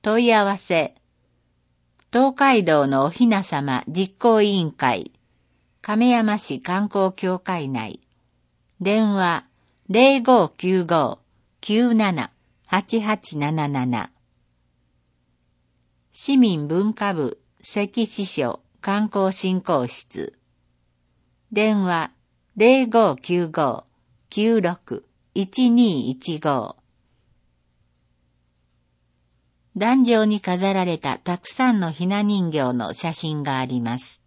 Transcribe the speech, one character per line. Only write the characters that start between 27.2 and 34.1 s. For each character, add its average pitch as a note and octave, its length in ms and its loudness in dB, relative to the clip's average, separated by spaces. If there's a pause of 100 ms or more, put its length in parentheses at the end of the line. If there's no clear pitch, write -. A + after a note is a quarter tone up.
壇 A#3+ 280 2
上 A3+ 220 4
に G#3 160 0
飾 F#3 320 -2
ら F#3 120 0
れ E3+ 120 -2
た - 220 -6
た F3+ 180 -4
く - 100 -14
さ B3+ 240 0
ん G#3+ 80 2
の E3 120 -2
ひ D#3+ 140 -6
な G3+ 160 -2
人 G3+ 300 -2
形 C3 220 -2
の A#2+ 200 -6
写 E3 200 -6
真 D3+ 300 -6
が C#3 140 -4
あ C3 80 -2
り B2 160 -4
ま A#2 160 -4
す。 - 300 -14